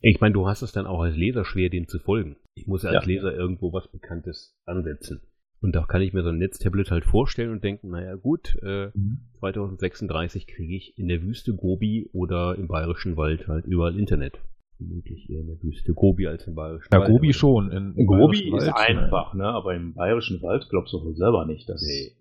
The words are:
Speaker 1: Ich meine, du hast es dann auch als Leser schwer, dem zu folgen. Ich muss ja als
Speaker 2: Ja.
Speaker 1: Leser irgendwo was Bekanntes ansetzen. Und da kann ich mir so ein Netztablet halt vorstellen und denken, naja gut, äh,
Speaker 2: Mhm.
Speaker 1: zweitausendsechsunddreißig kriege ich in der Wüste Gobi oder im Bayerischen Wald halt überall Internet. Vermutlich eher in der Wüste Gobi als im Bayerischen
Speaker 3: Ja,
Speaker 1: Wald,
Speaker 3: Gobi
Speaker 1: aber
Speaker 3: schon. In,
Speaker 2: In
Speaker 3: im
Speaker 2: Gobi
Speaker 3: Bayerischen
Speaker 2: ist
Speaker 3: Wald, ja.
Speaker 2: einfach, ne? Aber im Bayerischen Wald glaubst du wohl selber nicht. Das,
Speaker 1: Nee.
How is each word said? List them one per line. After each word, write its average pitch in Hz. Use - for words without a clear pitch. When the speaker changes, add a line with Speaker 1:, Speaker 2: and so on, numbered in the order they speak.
Speaker 1:
Ich 113
meine, 107
du 95
hast 101
es 117
dann 98
auch 92
als 82
Leser 104
schwer, 90
dem 87
zu 87
folgen. 98
Ich -
muss 95
ja 92
als 92
Speaker 2:
Ja. -
Speaker 1:
Leser 95
irgendwo 90
was 92
Bekanntes -
ansetzen. 80
Und 95
da 80
kann 92
ich 95
mir 95
so 85
ein 82
Netztablet 95
halt 85
vorstellen 117
und 107
denken, 101
naja 90
gut, 123
äh, 98
Speaker 2:
Mhm. 101
Speaker 1:
zweitausendsechsunddreißig 95
kriege 87
ich -
in 92
der 85
Wüste 110
Gobi 104
oder 90
im 95
Bayerischen 82
Wald 78
halt 78
überall 85
Internet. 101
Vermutlich 85
eher 80
in 80
der 80
Wüste 80
Gobi 95
als 78
im 85
Bayerischen 80
Speaker 3:
Ja, 95
Speaker 1:
Wald, 101
Speaker 3:
Gobi 131
Speaker 1:
aber 135
Speaker 3:
schon. 104
In, 98
Speaker 2:
In -
Speaker 3:
im 123
Speaker 2:
Gobi 156
Speaker 3:
Bayerischen -
Speaker 2:
ist -
Speaker 3:
Wald, 117
ja. -
Speaker 2:
einfach, 90
ne? 95
Aber 98
im 85
Bayerischen 98
Wald 95
glaubst -
du 82
wohl 80
selber 92
nicht. 78
Das, 82
Speaker 1:
Nee. 71